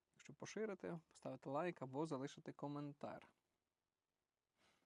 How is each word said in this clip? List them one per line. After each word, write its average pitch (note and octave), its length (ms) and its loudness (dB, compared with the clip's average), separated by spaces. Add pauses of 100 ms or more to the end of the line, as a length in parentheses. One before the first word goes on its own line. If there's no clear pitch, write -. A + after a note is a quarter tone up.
(140)
якщо - 200 -14
поширите, F#3 720 0
поставите C3+ 420 -4
лайк E3 320 4
або C3+ 240 2
залишите C#3+ 460 0
коментар. C#3+ 760 -2 (1600)